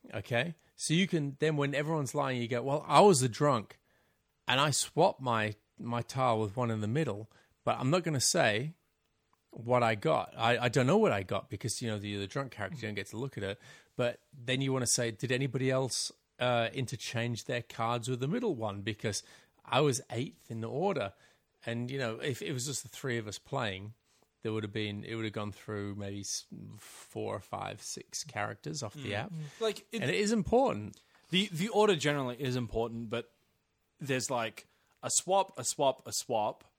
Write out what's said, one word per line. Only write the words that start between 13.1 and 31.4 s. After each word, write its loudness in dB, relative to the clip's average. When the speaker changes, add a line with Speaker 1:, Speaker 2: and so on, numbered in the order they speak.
Speaker 1:
to -10
look -6
at -4
it." -6
But 0
then -2
you 0
wanna 0
say, 2
"Did -6
anybody 0
else, 0
uh, 4
interchange -4
their -4
cards -2
with -2
the -2
middle 0
one? -4
Because -4
I 4
was 4
eighth -6
in -6
the -6
order." -2
And, -4
you -4
know, -2
if -4
it -4
was -4
just -6
the -16
three -4
of -6
us -10
playing, -4
there -2
would -2
have -8
been, -4
it -8
would -4
have -4
gone -4
through -6
maybe -6
s-, -8
four -8
or -6
five, -8
six -10
characters -6
off -8
the -8
Speaker 2:
Mm. -2
Speaker 1:
app. -4
Speaker 2:
Like, -4
it -4
Speaker 1:
And 0
it 0
is 2
important. 2
Speaker 2:
The, 2